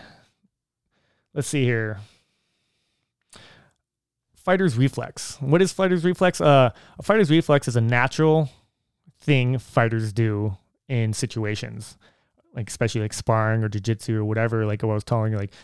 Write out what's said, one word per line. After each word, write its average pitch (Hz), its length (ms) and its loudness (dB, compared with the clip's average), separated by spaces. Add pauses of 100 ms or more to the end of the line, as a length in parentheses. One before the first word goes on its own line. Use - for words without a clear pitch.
(1300)
let's 123 140 -4
see 139 160 0
here. 110 340 -2 (2500)
Fighter's 185 420 0
reflex. - 600 -4
What 143 200 2
is 190 120 2
fighter's 180 320 0
reflex? 180 360 0
Uh, 139 300 6 (260)
a - 60 -16
fighter's 202 280 2
reflex 151 360 2
is 120 80 -2
a 120 60 2
natural 135 680 2 (760)
thing 131 360 2
fighters 113 540 -2
do 107 440 -2 (320)
in 113 240 -2
situations, 110 840 -8 (560)
like, 107 140 -8
especially, 117 320 -2
like, 107 120 -4
sparring 110 520 0
or 107 40 0
jujitsu 107 460 -4
or 107 100 -2
whatever. 110 420 -2
Like 104 180 -4
I - 20 0
was 107 160 -2
telling 110 300 -2
you, 107 60 -2
like, 98 140 -8 (120)